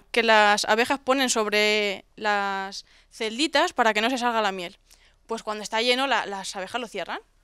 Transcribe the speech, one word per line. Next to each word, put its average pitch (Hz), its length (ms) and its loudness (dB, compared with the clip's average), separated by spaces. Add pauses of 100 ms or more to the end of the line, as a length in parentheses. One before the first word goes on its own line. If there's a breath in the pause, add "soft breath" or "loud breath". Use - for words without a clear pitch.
(100)
que 233 120 2
las 214 420 6
abejas 240 340 2
ponen 262 300 0
sobre 208 760 0 (120)
las 196 680 -4 (260 soft breath)
celditas 277 640 -2
para 226 220 2
que 214 60 0
no 226 100 2
se 262 80 -2
salga 233 240 0
la 202 100 0
miel. 185 260 -10 (480 soft breath)
Pues 220 160 -8
cuando 214 220 -8
está 220 180 -2
lleno, 247 240 2
la, 233 200 0
las 196 280 -10
abejas 190 260 -8
lo 240 60 -8
cierran 202 320 -10 (260)